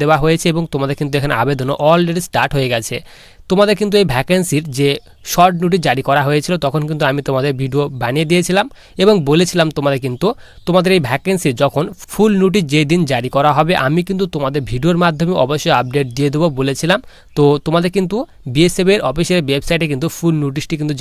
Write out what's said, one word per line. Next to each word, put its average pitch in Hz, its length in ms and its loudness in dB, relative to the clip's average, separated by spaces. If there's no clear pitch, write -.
দেওয়া 151 220 4
হয়েছে 160 300 2
এবং 165 100 -2
তোমাদের 139 260 -2
কিন্তু 143 200 -4
এখানে 143 220 -2
আবেদনও 135 340 -2
already 170 380 2
স্টার্ট 127 300 -2
হয়ে 131 160 0
গেছে। 117 240 -4
তোমাদের 202 320 4
কিন্তু 208 200 0
এই 180 120 2
ভ্যাকেন্সির 160 500 0
যে 139 120 2
শর্ট 180 320 4
নোটিশ 180 240 2
জারি 131 220 0
করা 143 180 2
হয়েছিল, 151 260 0
তখন 143 240 -2
কিন্তু 156 220 -4
আমি 139 160 -2
তোমাদের 135 240 0
ভিডিও 135 220 -2
বানিয়ে 131 300 -2
দিয়েছিলাম 180 340 2
এবং 214 120 6
বলেছিলাম 170 380 2
তোমাদের 143 280 0
কিন্তু 123 220 -2
তোমাদের 180 300 2
এই 170 120 2
ভ্যাকেন্সি 170 400 -2
যখন 139 200 0
ফুল 214 200 2
নোটিশ 190 200 2
যেদিন 156 260 2
জারি 123 240 -2
করা 147 220 4
হবে, 160 160 2
আমি 160 220 0
কিন্তু 190 180 -2
তোমাদের 139 260 -4
ভিডিওর 151 320 0
মাধ্যমে 170 300 0
অবশ্যই 147 360 0
আপডেট 127 280 -2
দিয়ে 143 160 0
দেবো 156 140 2
বলেছিলাম। 139 400 0
তো 147 60 4
তোমাদের 170 320 0
কিন্তু 190 200 -2
বিএসএফ 180 400 2
এর 208 60 2
অফিসিয়াল 175 360 0
ওয়েবসাইটে 160 440 0
কিন্তু 139 160 -2
ফুল 170 180 0
নোটিশটি 139 340 -6
কিন্তু 151 220 -4